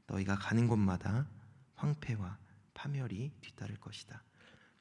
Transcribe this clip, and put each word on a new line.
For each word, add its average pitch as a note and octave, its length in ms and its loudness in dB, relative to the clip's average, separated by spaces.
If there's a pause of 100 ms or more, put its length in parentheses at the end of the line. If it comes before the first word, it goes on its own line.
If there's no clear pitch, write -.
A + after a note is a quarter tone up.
너희가 G2 280 0
가는 A2+ 320 4
곳마다 G#2 600 4 (480)
황폐와 G#2+ 640 -2 (360)
파멸이 C3+ 580 -4 (100)
뒤따를 G#2 360 -10
것이다. - 460 -14 (580)